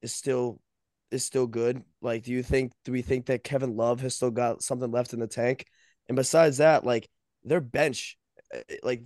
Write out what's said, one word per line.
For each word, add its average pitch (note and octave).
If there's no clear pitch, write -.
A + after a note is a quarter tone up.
is A#2+
still, B2
is B2+
still C3
good? A#2
Like, A#2
do B2
you B2
think, C3
do B2
we B2+
think B2+
that B2+
Kevin C3
Love A#2+
has C3
still B2+
got A#2
something B2
left B2
in A#2
the A2+
tank? B2
And B2
besides C#3+
that, D#3
like, A#2
their D#3
bench, C3
uh, A#1+
like, B2